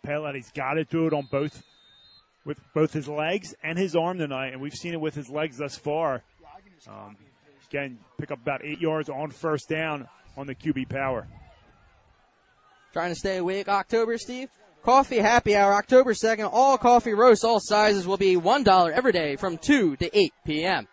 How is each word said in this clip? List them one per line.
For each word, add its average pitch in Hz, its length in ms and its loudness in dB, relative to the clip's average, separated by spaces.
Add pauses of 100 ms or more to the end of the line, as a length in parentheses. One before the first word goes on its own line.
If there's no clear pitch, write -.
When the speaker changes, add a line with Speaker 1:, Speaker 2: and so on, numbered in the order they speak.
Speaker 1:
Paoletti's 143 480 -10
gotta 143 320 -4
do 165 220 -2
it 156 60 0
on 143 180 -4
both, 143 320 -4 (800)
with 147 140 -10 (160)
both 156 180 0
his 147 140 -6
legs 160 560 -6
and 165 160 -8
his 185 160 -4
arm 170 240 -2
tonight, 135 340 -6
and 131 80 -16
we've 147 120 -10
seen 170 220 -12
it 160 60 -8
with 151 140 -6
his 143 140 -12
legs 147 300 -8
thus 143 180 -10
far. 151 460 -4 (680)
Um, 104 280 -20 (520)
again, 139 300 -8 (200)
pick 151 120 -12
up 123 100 -10
about 135 240 -6
eight 151 160 -12
yards 156 280 -4
on 143 220 -10
first 151 380 -6
down 156 400 -6 (280)
on 135 100 -12
the 131 80 -10
Q 156 180 -6
B 131 120 -4
power. 135 440 -6 (1600)
Speaker 2:
Trying 170 180 -4
to 165 60 -6
stay 190 200 -4
awake 190 320 -4
October, 226 500 -2
Steve? 254 300 -12 (360)
Coffee 254 340 4
happy 214 380 4
hour, 202 180 4
October 254 400 4
second. 220 320 0
All 262 320 4
coffee 240 340 4
roasts, 233 320 6
all 220 160 2
sizes 208 460 2
will 196 100 -2
be 185 200 2
one 214 260 2
dollar 185 300 6
every 247 200 2
day 156 220 0
from 170 240 -6
two 202 380 2
to 175 220 -2
eight 175 140 4 (140)
P 151 180 -4
M. 165 280 -2